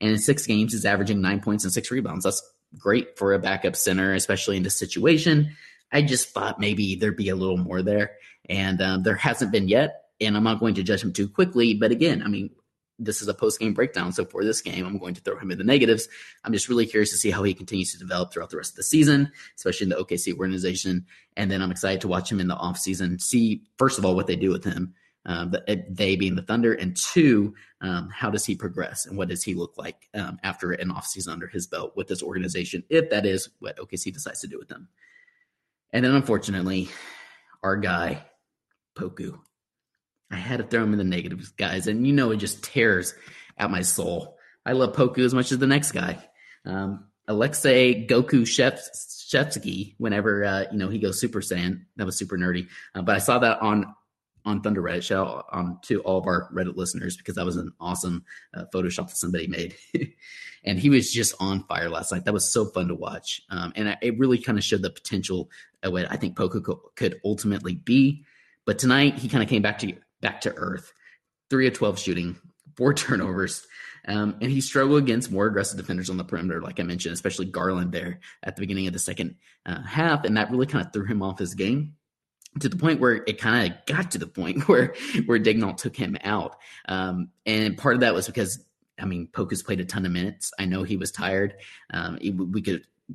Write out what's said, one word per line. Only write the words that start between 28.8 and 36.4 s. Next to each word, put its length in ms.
and 100
what 120
does 160
he 100
look 240
like, 360
um, 280
after 300
an 180
offseason 380
under 180
his 220
belt 280
with 120
this 140
organization, 680
if 220
that 140
is 240
what 180
O 80
K 100
C 140
decides 300
to 80
do 100
with 120
him. 180
And 120
then, 100
unfortunately, 760